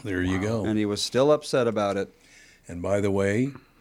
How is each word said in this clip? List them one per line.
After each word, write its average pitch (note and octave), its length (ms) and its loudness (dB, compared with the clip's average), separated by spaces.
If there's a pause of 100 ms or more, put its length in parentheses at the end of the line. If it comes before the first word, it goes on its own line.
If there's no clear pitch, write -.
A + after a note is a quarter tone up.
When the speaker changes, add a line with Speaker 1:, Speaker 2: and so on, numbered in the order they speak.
Speaker 1:
There F2+ 180 -2
you F#2 180 0
go. G#2+ 240 -2
Speaker 2:
And G#2+ 140 0
he G#2+ 80 2
was G#2 160 -2
still C3+ 300 2
upset D3 360 2
about G#2 300 0
it. - 160 -6 (540)
Speaker 1:
And F2 160 -10
by G2 180 0
the G2+ 80 2
way, G2+ 400 2 (320)